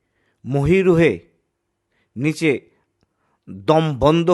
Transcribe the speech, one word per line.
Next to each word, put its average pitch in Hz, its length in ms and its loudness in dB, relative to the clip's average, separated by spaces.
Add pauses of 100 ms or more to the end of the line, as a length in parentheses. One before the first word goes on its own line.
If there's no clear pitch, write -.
(460)
মহীরুহে 165 680 2 (1000)
নিচে 151 360 -2 (1160)
দম 160 180 2 (140)
বন্ধ 165 340 0